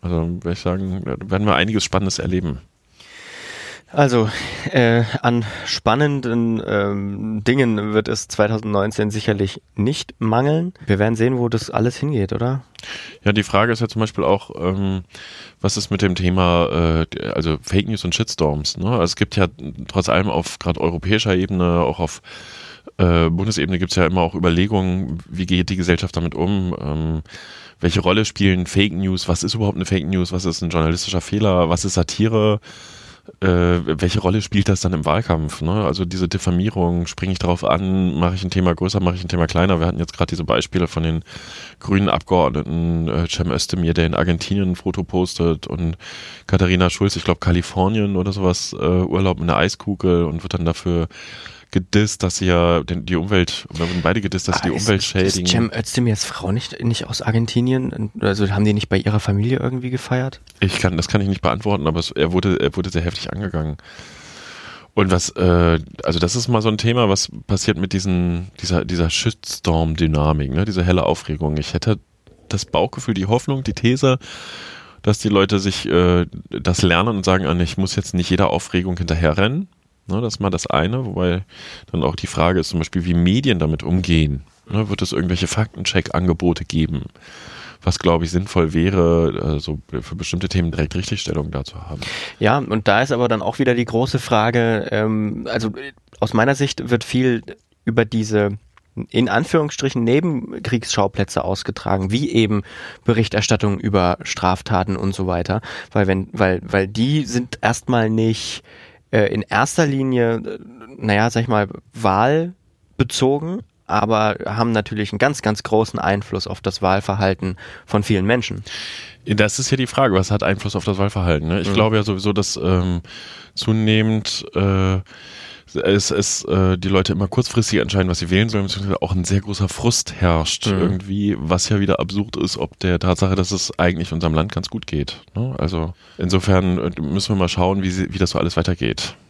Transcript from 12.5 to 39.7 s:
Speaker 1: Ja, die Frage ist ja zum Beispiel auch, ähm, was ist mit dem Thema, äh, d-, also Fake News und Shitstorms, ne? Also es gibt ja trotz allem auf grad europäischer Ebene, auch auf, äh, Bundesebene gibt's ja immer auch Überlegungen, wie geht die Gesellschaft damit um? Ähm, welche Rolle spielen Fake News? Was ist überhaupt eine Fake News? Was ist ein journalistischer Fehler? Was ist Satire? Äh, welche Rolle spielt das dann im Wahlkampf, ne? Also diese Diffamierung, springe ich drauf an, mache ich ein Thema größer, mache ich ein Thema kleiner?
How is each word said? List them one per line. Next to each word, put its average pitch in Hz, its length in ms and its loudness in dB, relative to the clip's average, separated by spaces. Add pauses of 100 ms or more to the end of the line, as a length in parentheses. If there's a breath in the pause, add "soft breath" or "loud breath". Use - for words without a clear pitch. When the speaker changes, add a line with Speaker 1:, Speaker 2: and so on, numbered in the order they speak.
Speaker 1:
Ja, 104 100 2
die 104 100 2
Frage 110 280 2
ist 113 100 0
ja 117 60 0
zum 110 120 -4
Beispiel 107 240 -2
auch, 95 260 2 (100)
ähm, 95 440 0 (580 loud breath)
was - 160 0
ist - 140 -4
mit 101 100 0
dem 92 140 2
Thema, 87 840 4
äh, 80 40 0
d-, - 160 -12
also 78 400 -2
Fake - 260 0
News 110 160 -4
und 87 120 -2
Shitstorms, 73 600 -2
ne? 95 120 -2
Also 113 140 2
es 85 120 -2
gibt - 200 -2
ja 98 100 4 (420)
trotz 95 220 -2
allem 92 180 2
auf - 300 -4
grad 87 220 -2
europäischer 92 560 0
Ebene, 90 460 2
auch 73 180 0
auf, - 240 -4 (760 loud breath)
äh, 85 320 4
Bundesebene 90 480 0
gibt's 87 180 -2
ja 90 120 4
immer 90 140 2
auch 82 120 0
Überlegungen, 90 840 0 (100)
wie 90 160 -4
geht 90 240 0
die 95 80 -2
Gesellschaft 90 400 0
damit 82 160 -2
um? 92 480 0
Ähm, 78 400 -2 (580 loud breath)
welche 87 200 2
Rolle 98 260 2
spielen 92 400 2
Fake 98 280 2
News? 92 340 -2
Was 87 160 0
ist 95 100 -2
überhaupt 107 220 0
eine 90 100 -4
Fake 85 220 0
News? 90 240 0
Was 92 140 -4
ist 85 180 -2
ein 85 80 -2
journalistischer 87 500 0
Fehler? 95 480 2
Was 87 160 0
ist 92 80 -2
Satire? 107 680 2 (800 loud breath)
Äh, 87 460 4
welche 90 340 0
Rolle 98 220 2
spielt - 260 2
das 95 140 2
dann 90 100 0
im 76 140 -2
Wahlkampf, 80 560 0
ne? 95 240 0
Also 85 180 0
diese 90 240 -2
Diffamierung, 87 800 0
springe - 240 -4
ich 90 80 -4
drauf 87 240 0
an, 92 560 2
mache 90 160 2
ich 92 80 -4
ein 90 60 -4
Thema 90 260 2
größer, 92 240 0
mache 90 160 2
ich 90 80 -6
ein 87 60 -8
Thema 85 180 2
kleiner? 87 320 2